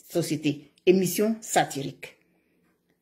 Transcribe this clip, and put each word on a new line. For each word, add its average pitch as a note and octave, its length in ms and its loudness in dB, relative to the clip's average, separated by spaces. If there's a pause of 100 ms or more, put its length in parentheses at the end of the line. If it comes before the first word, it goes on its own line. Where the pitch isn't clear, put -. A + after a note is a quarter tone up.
société. D3+ 640 -2 (140)
Émission F#3+ 560 2
satirique. - 800 -4 (840)